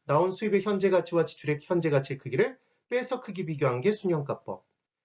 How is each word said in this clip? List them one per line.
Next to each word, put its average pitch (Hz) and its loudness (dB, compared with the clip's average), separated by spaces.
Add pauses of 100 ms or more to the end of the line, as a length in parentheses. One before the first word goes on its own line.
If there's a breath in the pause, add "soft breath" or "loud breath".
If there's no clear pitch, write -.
나온 165 2
수입의 196 0
현재 196 2
가치와 170 4
지출의 147 -4
현재 165 0
가치의 139 0
크기를 185 -2 (320 soft breath)
빼서 247 -2
크기 180 -8
비교한 139 0
게 196 2
순현가법, 147 -4 (400)